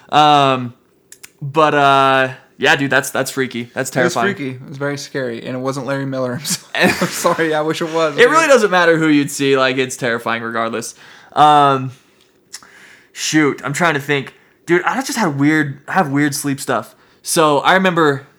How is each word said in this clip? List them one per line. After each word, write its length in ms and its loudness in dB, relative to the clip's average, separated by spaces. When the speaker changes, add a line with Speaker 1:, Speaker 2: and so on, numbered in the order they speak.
Speaker 1:
Um, 640 2
but, 340 0
uh, 580 2
yeah, 180 4
dude, 140 -2
that's, 200 0
that's 220 -4
freaky. 320 -4
That's 160 -6
terrifying. 380 0
Speaker 2:
It 40 -2
was 80 -8
freaky. 240 -8
It 60 -18
was 80 -14
very 200 -6
scary, 480 -8
and 100 -8
it 40 -8
wasn't 260 -6
Larry 200 -4
Miller 300 -4
<laughs> 20 -10
himself. 380 -8
Speaker 1:
<laughs> 0 -
Speaker 2:
I'm 320 0
sorry, 460 -2
I 80 -2
wish 200 -4
it 120 -6
was. 240 -2
Speaker 1:
It 120 6
really 180 2
doesn't 240 4
matter 260 4
who 100 2
you'd 240 2
see. 260 0
Like, 200 0
it's 180 -4
terrifying 480 -4
regardless. 500 -6
Um, 580 4
shoot, 520 0
I'm 100 -6
trying 220 0
to 40 -2
think. 340 -4
Dude, 180 2
I 180 -2
just 160 -6
had 220 -2
weird, 480 0
I 60 -10
have 180 0
weird 220 0
sleep 260 -6
stuff. 360 -6
So 380 2
I 140 2
remember 540 2